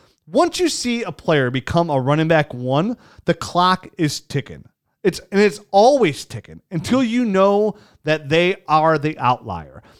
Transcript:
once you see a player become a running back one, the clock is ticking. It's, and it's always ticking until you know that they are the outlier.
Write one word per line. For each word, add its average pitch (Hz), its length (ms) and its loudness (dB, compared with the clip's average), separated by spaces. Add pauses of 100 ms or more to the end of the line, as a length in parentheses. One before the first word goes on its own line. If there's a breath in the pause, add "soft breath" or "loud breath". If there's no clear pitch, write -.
(280 soft breath)
once 302 320 0
you 359 100 0
see 240 340 -4
a 185 80 -10
player 139 400 0
become 165 380 -2
a 143 100 0
running 147 280 0
back 160 260 2
one, 135 440 -2 (280 soft breath)
the 175 100 2
clock 180 520 0 (100)
is 151 220 -2
ticking. - 460 -10 (380)
It's, 180 160 -2 (120)
and 196 80 0
it's 208 200 2 (100)
always 214 560 4
ticking 82 360 -16 (100)
until 190 320 0
you 240 220 -2
know 202 500 2 (300 soft breath)
that 156 220 -2
they 175 280 2 (120)
are 156 300 4
the 151 220 -6
outlier. 95 640 -4 (160 soft breath)